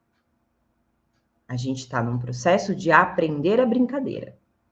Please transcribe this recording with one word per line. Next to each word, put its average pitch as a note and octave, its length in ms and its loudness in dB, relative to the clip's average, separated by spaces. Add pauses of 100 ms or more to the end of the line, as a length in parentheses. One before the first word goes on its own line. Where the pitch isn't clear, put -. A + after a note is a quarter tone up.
(1500)
A B2+ 120 -8
gente C3 320 -6
tá B2 120 -2
num A#2+ 160 -2
processo F3 560 0
de D3 160 -4
aprender E3 720 2
a B3+ 60 4
brincadeira. B3 720 -2 (340)